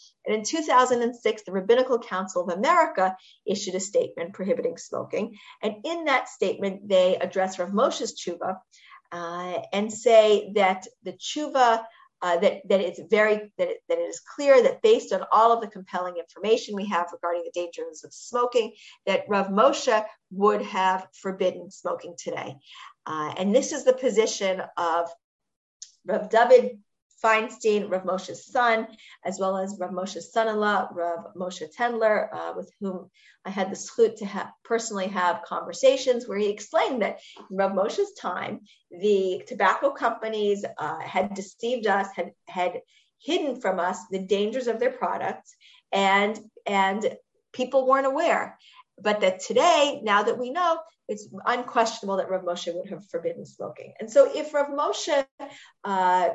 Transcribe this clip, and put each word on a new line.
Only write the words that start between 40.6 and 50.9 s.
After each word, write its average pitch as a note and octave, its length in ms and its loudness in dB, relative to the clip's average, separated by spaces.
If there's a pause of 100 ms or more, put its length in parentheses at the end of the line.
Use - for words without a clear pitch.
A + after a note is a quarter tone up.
uh, D#3 220 -6
had G3+ 340 -4
deceived A3 540 -6
us, G3 280 0
had, F#3 180 -8 (140)
had - 340 -4 (380)
hidden C#4+ 420 -4
from F#3 180 -2
us F#3 180 -2 (140)
the F#3+ 80 -4
dangers G#3 480 -2
of A3 120 -2
their B3+ 120 0
products, - 640 -6 (360)
and, G3 480 2 (280)
and G3 500 0 (340)
people C4 360 0
weren't C4+ 180 4
aware. C#4 540 0 (420)
But G#3 200 0
that F#3 180 2
today, C#4+ 640 4
now G#3 200 4
that A3+ 140 0
we B3 140 -6
know, E4 280 0 (280)